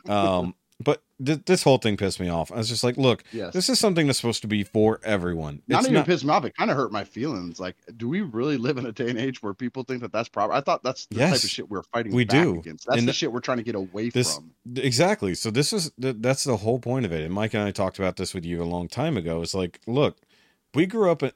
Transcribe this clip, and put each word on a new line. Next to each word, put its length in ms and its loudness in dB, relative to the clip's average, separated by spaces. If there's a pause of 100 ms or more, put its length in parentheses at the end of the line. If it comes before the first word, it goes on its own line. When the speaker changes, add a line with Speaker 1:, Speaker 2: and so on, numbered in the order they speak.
Speaker 1:
<laughs> 80 -12
Speaker 2:
um, 460 2 (280)
but 200 0 (200)
th-, 220 0
this 200 2
whole 140 8
thing 180 0
pissed 240 -2
me 80 -2
off. 240 -2
I 40 -10
was 120 -2
just 160 -4
like, 120 0
"Look, 360 4
Speaker 1:
Yes. 200 -8
Speaker 2:
this 160 0
is 120 2
something 260 4
that's 120 2
supposed 240 -2
to 60 -8
be 160 2
for 400 4
everyone." 640 -2
Speaker 1:
Not 120 4
Speaker 2:
It's 80 4
Speaker 1:
even 60 4
Speaker 2:
not 120 4
Speaker 1:
pissed 180 2
me 60 0
off. 140 4
It 120 -8
kinda 160 0
hurt 200 0
my 120 -4
feelings. 560 -6
Like, 160 -8 (200)
do 120 -6
we 140 -2
really 340 -2
live 220 0
in 80 -6
a 60 -8
day 180 -2
and 80 -2
age 240 -4
where 100 -4
people 300 -8
think 200 -6
that 100 -8
that's 160 -2
proper? 260 -2
I 60 2
thought 240 -2
that's 220 -4
the 100 -10
type 100 4
of 160 2
Speaker 2:
Yes. 60 -2
Speaker 1:
shit 200 -8
we're 140 -6
fighting 320 -4
Speaker 2:
We 100 4
Speaker 1:
back 200 6
Speaker 2:
do. 160 0
Speaker 1:
against. 260 -14
That's 120 2
Speaker 2:
And 100 4
Speaker 1:
the 40 2
Speaker 2:
th-, 60 -4
Speaker 1:
shit 140 -2
we're 80 -4
trying 180 -2
to 60 -6
get 100 -4
away 360 -4
Speaker 2:
this, 260 0
Speaker 1:
from. 160 -20 (220)
Speaker 2:
th-, 120 -2
exactly. 480 2
So 160 -4
this 220 0
is, 180 -2 (100)
th-, 200 -2
that's 240 0
the 140 2
whole 200 0
point 260 -2
of 80 -2
it. 120 -2
And 100 -4
Mike 200 -2
and 100 0
I 80 -2
talked 260 -2
about 180 -2
this 160 -6
with 140 -8
you 160 -4
a 20 -2
long 240 -4
time 300 -2
ago. 240 -2
It's 120 -6
like, 320 -4
look, 300 2 (580)
we 120 4
grew 240 2
up 140 0
in, 120 -4